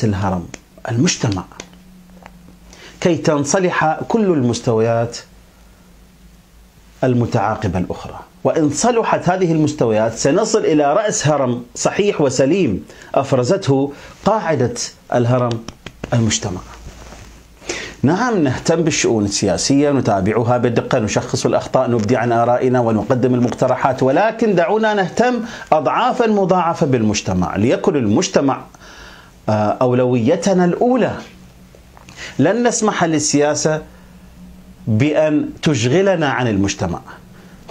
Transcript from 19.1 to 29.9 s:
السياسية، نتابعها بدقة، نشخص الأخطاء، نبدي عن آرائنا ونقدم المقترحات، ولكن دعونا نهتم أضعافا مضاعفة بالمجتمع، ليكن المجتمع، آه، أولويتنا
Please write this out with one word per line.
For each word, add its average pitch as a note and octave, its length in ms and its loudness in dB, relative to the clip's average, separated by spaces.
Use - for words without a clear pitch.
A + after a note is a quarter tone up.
السياسية، G#2 640 0
نتابعها A2+ 680 2
بدقة، A#2+ 400 0
نشخص A#2+ 480 -2
الأخطاء، B2 440 0
نبدي A#2 260 2
عن A#2+ 160 0
آرائنا B2 480 2
ونقدم A#2 540 2
المقترحات، B2+ 680 0
ولكن G#3+ 520 2
دعونا G#3 400 2
نهتم A3+ 460 0
أضعافا F#3+ 540 0
مضاعفة F#3 600 0
بالمجتمع، G#2 720 0
ليكن D3 400 0
المجتمع، C3 640 0
آه، G#2+ 340 0
أولويتنا B2+ 840 2